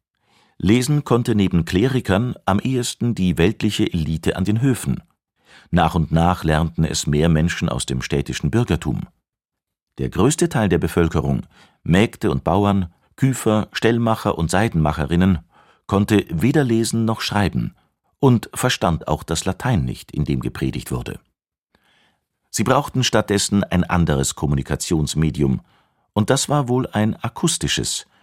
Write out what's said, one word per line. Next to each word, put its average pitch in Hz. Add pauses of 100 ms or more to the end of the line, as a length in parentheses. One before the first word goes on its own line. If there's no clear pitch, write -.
(560)
Lesen 127
konnte 120
neben 92
Klerikern 117 (120)
am 98
ehesten 120
die 92
weltliche 101
Elite 80
an 92
den 107
Höfen. 127 (680)
Nach 85
und 82
nach 85
lernten 80
es -
mehr 73
Menschen 82
aus 62
dem 65
städtischen 71
Bürgertum. 104 (960)
Der 65
größte 139
Teil 107
der 85
Bevölkerung, 73 (400)
Mägde 101
und 69
Bauern, 98 (260)
Küfer, 113
Stellmacher 113
und 82
Seidenmacherinnen, 85 (460)
konnte 101
weder 131
lesen 113
noch 110
schreiben 82 (440)
und 123
verstand 92
auch 76
das -
Latein 95
nicht, -
in 76
dem 67
gepredigt 64
wurde. 62 (1400)
Sie 117
brauchten 127
stattdessen 101
ein 90
anderes 78
Kommunikationsmedium, 73 (500)
und 104
das 135
war 143
wohl 123
ein 107
akustisches, - (160)